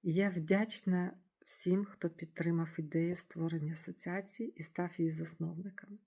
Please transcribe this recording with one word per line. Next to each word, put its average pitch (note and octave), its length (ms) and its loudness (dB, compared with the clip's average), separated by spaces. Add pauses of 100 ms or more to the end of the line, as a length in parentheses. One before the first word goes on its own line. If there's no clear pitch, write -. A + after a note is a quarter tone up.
Я F#3+ 260 4
вдячна F3+ 880 2 (280)
всім, F#3+ 400 2
хто - 240 -4
підтримав E3 680 0
ідею E3 380 0
створення E3 560 -2
асоціації F#3 760 -6
і - 140 -10
став F3 340 -4
її E3 140 4
засновниками. E3+ 960 -6